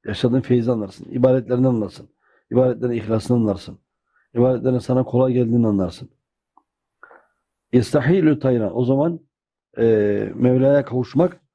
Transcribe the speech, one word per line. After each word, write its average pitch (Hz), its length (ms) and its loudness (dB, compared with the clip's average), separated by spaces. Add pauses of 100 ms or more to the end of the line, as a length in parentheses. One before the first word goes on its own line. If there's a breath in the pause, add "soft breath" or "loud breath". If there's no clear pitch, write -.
Yaşadığın 120 360 -2
feyzi 123 320 0
anlarsın, 104 380 -8
ibadetlerinden 127 580 0
anlarsın. 110 420 -4 (400)
İbadetlerin 120 420 0
ihlasını 113 440 -2
anlarsın. 104 420 -4 (560)
İbadetlerin 127 440 0
sana 127 260 -2
kolay 127 280 0
geldiğini 120 340 2
anlarsın. 98 440 -4 (1600 soft breath)
يَسْتَحِيلُ 147 680 2
طَيْرًا. 120 300 0
O 120 140 -2
zaman, 147 360 0 (580)
e, 117 60 2 (500)
Mevla'ya 127 500 2
kavuşmak 135 560 -2 (140)